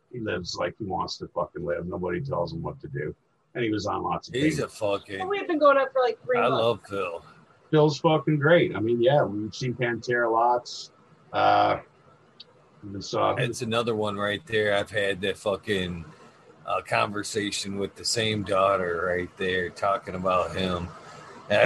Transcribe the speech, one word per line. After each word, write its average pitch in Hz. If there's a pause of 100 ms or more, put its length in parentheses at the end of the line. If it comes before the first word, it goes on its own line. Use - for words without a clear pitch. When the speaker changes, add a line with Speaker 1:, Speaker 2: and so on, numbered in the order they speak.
(120)
Speaker 1:
he 123
lives 92
like 87
he 110
wants 90
to 85
fucking 85
live. 85
Nobody 90
tells 85
him 82
what 85
to 76
do. 76 (400)
And 123
he 110
was 104
on 92
lots 85
of -
Speaker 2:
He's 151
Speaker 1:
things. -
Speaker 2:
a 107
fucking 101
Speaker 3:
Well, -
we've 392
been 320
going 277
up 262
for, 254
like, 453
three 494
Speaker 2:
I 120
Speaker 3:
months. 113
Speaker 2:
love 117
Phil. 92 (460)
Speaker 1:
Phil's 151
fucking 160
great. 151
I 101
mean, 117
yeah, 139
we've 104
seen 127
Pantera 120
lots. - (420)
Uh, 104 (1080)
even 98
saw 104
Speaker 2:
It's 110
another 113
one 104
right 101
there. 104
I've 101
had 98
that 98
fucking, 92 (640)
uh, 92
conversation 104
with 98
the 90
same 107
daughter 92
right 90
there 90
talking 98
about 92
him. 90 (600)
And 104